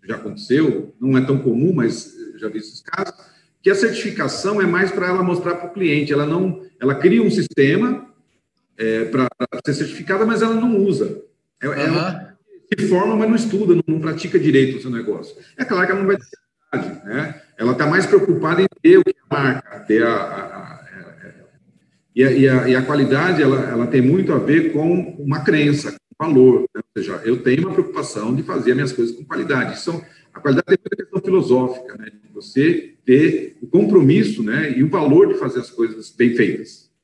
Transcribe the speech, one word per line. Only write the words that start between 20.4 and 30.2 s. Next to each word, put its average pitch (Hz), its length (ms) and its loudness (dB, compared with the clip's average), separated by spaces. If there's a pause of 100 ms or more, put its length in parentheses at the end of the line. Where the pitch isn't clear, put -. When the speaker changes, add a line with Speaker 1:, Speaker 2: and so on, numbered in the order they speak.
Speaker 1:
a, 95 400 -16 (120)
é, 87 360 -20
é. - 60 -20 (840)
E 127 80 6
a, 135 80 4
e 135 160 6
a, 127 220 2
e 127 40 6
a 131 80 2
qualidade, 147 580 0
ela, 131 200 4 (100)
ela 120 160 -2
tem 127 160 2
muito 170 300 2
a 139 60 2
ver 156 340 2
com 156 200 0 (280)
uma 143 240 -4
crença, 147 480 0
com - 340 -12
valor, 127 360 6 (120)
né? 107 80 -10
Ou - 180 -12
seja, 92 240 -8
eu 117 200 0
tenho 135 180 2
uma 185 100 -4
preocupação - 640 -4
de - 80 -4
fazer 120 300 -2
as 131 40 2
minhas 135 160 -2
coisas 117 220 -4
com - 100 -18
qualidade. 135 500 -4
Isso, 170 280 -10 (320)